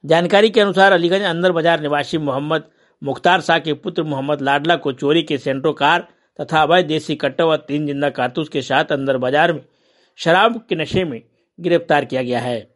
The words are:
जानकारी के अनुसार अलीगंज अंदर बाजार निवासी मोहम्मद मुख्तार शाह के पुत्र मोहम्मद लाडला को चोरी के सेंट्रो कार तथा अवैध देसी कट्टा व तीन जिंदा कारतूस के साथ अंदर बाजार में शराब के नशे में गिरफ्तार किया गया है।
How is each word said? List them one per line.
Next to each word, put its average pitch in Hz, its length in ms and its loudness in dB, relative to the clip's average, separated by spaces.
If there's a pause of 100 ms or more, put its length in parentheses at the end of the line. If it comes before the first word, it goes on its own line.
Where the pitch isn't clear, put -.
जानकारी 175 460 4
के 214 120 2
अनुसार 196 300 4
अलीगंज 175 300 2
अंदर 180 300 0
बाजार 165 300 0
निवासी 147 360 -4
मोहम्मद 151 460 -2 (380)
मुख्तार 170 400 0
शाह 165 180 0
के 151 140 -4
पुत्र 160 300 -6
मोहम्मद 143 380 -4
लाडला 143 340 0
को 147 160 -4
चोरी 147 320 0
के 160 140 -4
सेंट्रो 135 360 -2
कार 160 340 2 (320)
तथा 156 220 0
अवैध 165 240 4
देसी 151 300 -4
कट्टा 143 300 -2
व 160 120 2
तीन 147 300 -6
जिंदा 143 220 -2
कारतूस 131 400 -4
के 143 120 -4
साथ 139 300 0
अंदर 135 260 0
बाजार 143 360 2
में 151 80 -8 (580)
शराब 208 500 2
के 208 60 -2
नशे 160 280 -2
में 135 180 -8 (380)
गिरफ्तार 170 460 0
किया 131 180 -4
गया 120 160 -2
है। 113 360 -6